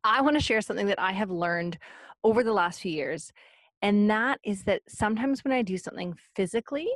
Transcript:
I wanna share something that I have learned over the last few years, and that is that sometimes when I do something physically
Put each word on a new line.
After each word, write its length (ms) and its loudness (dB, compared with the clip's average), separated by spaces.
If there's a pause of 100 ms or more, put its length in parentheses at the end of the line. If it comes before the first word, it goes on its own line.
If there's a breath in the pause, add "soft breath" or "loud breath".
I 200 4
wanna 180 4
share 220 2
something 240 -2
that 140 0
I 120 0
have 180 -2
learned 480 -2 (460 loud breath)
over 180 4
the 120 0
last 260 0
few 120 -6
years, 380 -6 (520 soft breath)
and 280 4
that 340 0
is 200 -6
that 240 0
sometimes 560 -2
when 80 0
I 100 2
do 140 -2
something 380 -8 (200)
physically 600 -2